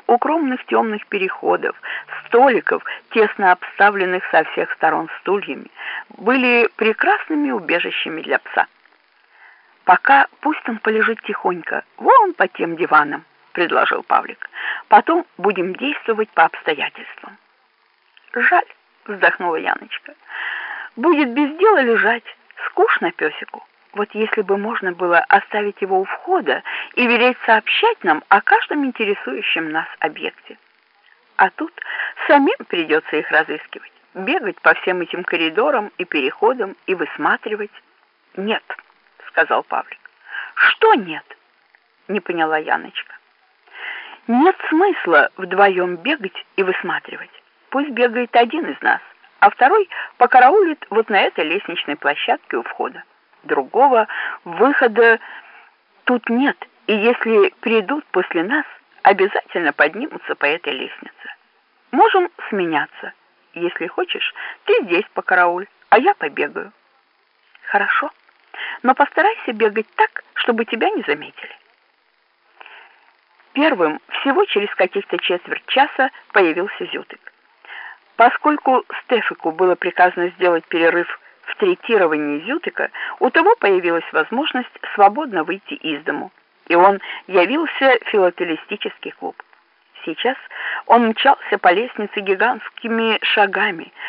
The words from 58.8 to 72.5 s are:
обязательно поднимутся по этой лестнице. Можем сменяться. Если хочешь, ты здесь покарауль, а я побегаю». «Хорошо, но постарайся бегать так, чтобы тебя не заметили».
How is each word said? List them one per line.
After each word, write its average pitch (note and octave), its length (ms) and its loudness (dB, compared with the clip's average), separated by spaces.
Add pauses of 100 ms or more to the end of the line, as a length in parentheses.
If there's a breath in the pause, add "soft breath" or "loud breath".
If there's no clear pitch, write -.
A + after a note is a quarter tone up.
обязательно F#3+ 720 0
поднимутся E3 640 -4
по - 100 -6
этой D3 280 -4
лестнице. - 640 -14 (560)
Можем F#4 380 4 (180)
сменяться. E3+ 640 -4 (400)
Если F3 340 -6
хочешь, - 460 -6 (300 loud breath)
ты G#4 200 2
здесь F3+ 300 0
покарауль, F3+ 540 0 (220)
а G#3+ 100 6
я F#4 140 4
побегаю». - 580 -6 (920)
«Хорошо, - 480 -2 (680 loud breath)
но C4 120 2
постарайся D#4 580 0
бегать G#3+ 440 0
так, - 280 -2 (120)
чтобы A3+ 300 -2
тебя A#3 260 -2
не F4 120 -4
заметили». - 540 -8 (2000 loud breath)